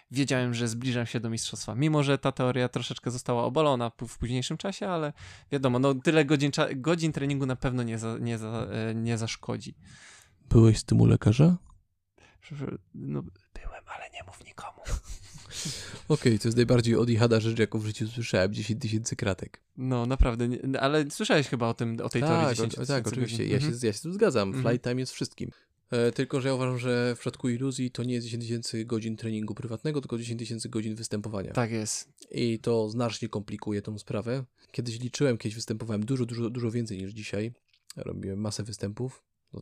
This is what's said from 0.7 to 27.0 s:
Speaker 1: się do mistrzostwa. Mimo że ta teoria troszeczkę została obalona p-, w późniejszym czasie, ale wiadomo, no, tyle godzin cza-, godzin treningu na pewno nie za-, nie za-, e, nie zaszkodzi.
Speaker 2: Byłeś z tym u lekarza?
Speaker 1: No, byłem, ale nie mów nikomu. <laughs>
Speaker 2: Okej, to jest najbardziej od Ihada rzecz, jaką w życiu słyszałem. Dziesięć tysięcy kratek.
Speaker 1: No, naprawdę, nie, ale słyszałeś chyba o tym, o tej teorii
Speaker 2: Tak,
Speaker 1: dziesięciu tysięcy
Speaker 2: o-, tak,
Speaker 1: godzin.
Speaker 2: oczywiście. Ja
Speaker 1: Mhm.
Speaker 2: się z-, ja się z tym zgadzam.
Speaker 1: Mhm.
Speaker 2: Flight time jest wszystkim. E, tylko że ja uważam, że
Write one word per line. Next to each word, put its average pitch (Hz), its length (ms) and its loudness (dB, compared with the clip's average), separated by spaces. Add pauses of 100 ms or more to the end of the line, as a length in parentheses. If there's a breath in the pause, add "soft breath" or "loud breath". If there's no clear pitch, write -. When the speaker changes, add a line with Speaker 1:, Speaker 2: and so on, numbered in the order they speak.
Speaker 1:
się 120 140 -4
do 113 100 -4
mistrzostwa. - 440 -6
Mimo 151 280 4
że 139 160 4
ta 135 140 0
teoria 127 360 2
troszeczkę 127 420 -6
została 120 340 0
obalona 123 460 2
p-, 117 180 -10
w - 100 -16
późniejszym 127 380 -2
czasie, 196 320 -6
ale 156 240 -2 (400 loud breath)
wiadomo, 131 260 4
no, 139 160 4
tyle 156 300 4
godzin 143 260 2
cza-, 139 300 0
godzin 160 320 2
treningu 139 340 -2
na 127 100 -2
pewno 127 260 -2
nie 113 160 -2
za-, 113 200 -4
nie 117 200 -2
za-, 110 280 -4 (240)
e, 110 40 -2
nie 113 240 0
zaszkodzi. 113 560 -6 (720 loud breath)
Speaker 2:
Byłeś 113 300 10
z - 60 -6
tym 113 160 4
u 113 60 8
lekarza? 139 500 6 (1400 soft breath)
Speaker 1:
No, 143 280 -8 (320)
byłem, - 320 -12
ale - 280 -14
nie - 120 -14
mów - 180 -20
nikomu. - 420 -16
<laughs> - 1200 -8
Speaker 2:
Okej, 123 300 4
to 117 100 -2
jest 117 80 0
najbardziej 117 400 6
od 120 140 4
Ihada 113 300 6
rzecz, 113 180 0
jaką 110 200 2
w 107 80 -4
życiu 107 220 -4
słyszałem. 107 460 0
Dziesięć 110 280 -4
tysięcy 110 340 -2
kratek. - 440 -4 (160)
Speaker 1:
No, 127 300 0
naprawdę, 120 420 4
nie, 131 320 -2
ale 143 300 2
słyszałeś 196 380 2
chyba 117 200 0
o 113 60 0
tym, 113 280 -2
o 113 60 -4
tej 120 140 0
teorii 165 240 4
Speaker 2:
Tak, 131 100 2
Speaker 1:
dziesięciu 113 140 0
tysięcy 127 220 -4
Speaker 2:
o-, 139 40 2
tak, 120 80 0
Speaker 1:
godzin. 113 140 -2
Speaker 2:
oczywiście. 113 280 -2
Ja 101 80 0
Speaker 1:
Mhm. 135 180 0
Speaker 2:
się 120 60 -8
z-, 123 40 -8
ja 110 100 2
się - 60 -10
z - 40 -10
tym 170 120 -6
zgadzam. 135 340 4
Speaker 1:
Mhm. 127 180 -2
Speaker 2:
Flight 120 220 2
time 127 120 -2
jest 127 120 -6
wszystkim. - 380 -8 (400 soft breath)
E, 117 220 4
tylko 135 280 0
że 131 80 0
ja 135 60 2
uważam, 127 240 0
że 120 380 0